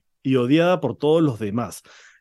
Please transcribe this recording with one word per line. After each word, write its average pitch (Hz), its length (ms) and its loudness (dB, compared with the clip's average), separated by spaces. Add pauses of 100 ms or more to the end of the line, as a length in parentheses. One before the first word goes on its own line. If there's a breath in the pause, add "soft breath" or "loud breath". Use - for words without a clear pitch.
(220)
y 131 140 0
odiada 160 440 2
por 120 160 -4
todos 156 260 2
los 131 160 0
demás. 104 440 -6 (380 soft breath)